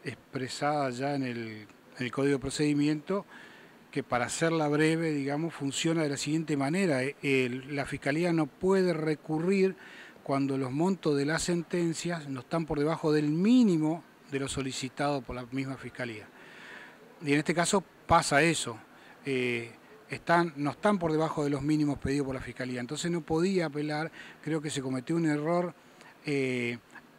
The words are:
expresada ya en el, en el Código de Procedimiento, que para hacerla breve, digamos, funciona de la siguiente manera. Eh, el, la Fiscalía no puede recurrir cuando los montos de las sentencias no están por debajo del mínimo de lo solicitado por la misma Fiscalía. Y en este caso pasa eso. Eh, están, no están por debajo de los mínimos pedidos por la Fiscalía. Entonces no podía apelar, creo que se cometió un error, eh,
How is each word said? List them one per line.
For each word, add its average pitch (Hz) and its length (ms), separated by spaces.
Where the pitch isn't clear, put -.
expresada 135 840
ya 135 240
en 139 100
el, 113 420
en 123 80
el 120 60
Código 139 220
de 131 60
Procedimiento, 147 840
que 139 120
para 120 240
hacerla 160 420
breve, 156 440
digamos, 147 420
funciona 160 480
de 147 60
la 139 80
siguiente 156 400
manera. 143 460
Eh, 139 200
el, 131 540
la 139 80
Fiscalía 156 480
no 160 140
puede 185 460
recurrir 160 840
cuando 139 360
los 131 140
montos 165 440
de 139 100
las 156 160
sentencias 170 840
no 131 120
están 165 260
por 151 120
debajo 151 340
del 151 160
mínimo 170 720
de 139 100
lo 135 80
solicitado 135 720
por 123 140
la 123 160
misma 135 240
Fiscalía. 117 500
Y 143 80
en 147 60
este 151 160
caso 175 300
pasa 156 360
eso. 143 360
Eh, 123 460
están, 170 480
no 143 160
están 208 260
por 170 140
debajo 156 320
de 143 60
los 139 120
mínimos 147 360
pedidos 139 280
por 131 80
la 131 60
Fiscalía. 127 400
Entonces 147 300
no 175 100
podía 165 460
apelar, 151 440
creo 156 180
que 147 100
se 135 120
cometió 131 320
un 170 120
error, 160 480
eh, 127 520